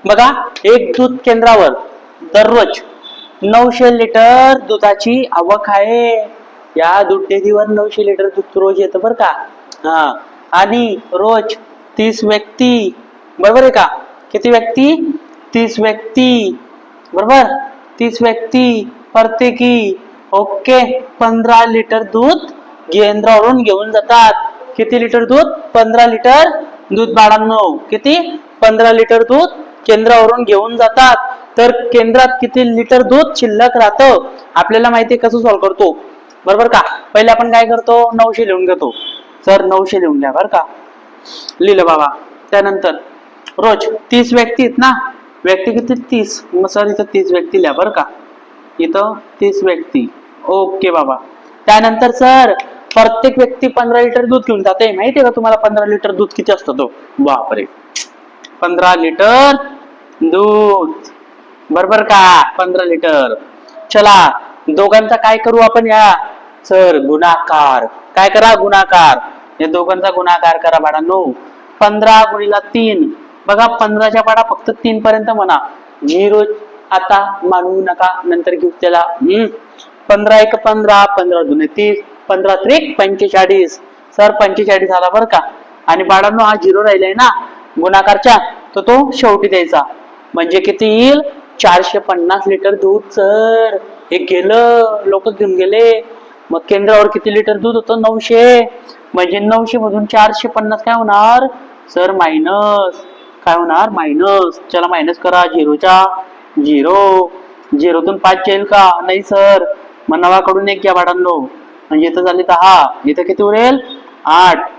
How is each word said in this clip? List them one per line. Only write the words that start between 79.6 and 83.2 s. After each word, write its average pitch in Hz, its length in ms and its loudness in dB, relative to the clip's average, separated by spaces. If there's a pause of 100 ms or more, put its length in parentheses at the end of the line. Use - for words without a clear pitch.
पंधरा 208 300 2
एक 220 160 2
पंधरा, 214 480 2 (120)
पंधरा 180 280 -2
दुने 151 220 -2 (120)
तीस, 208 240 -2 (260)
पंधरा 190 280 0
त्रिक 277 420 -2
पंचेचाळीस. 190 800 0 (380)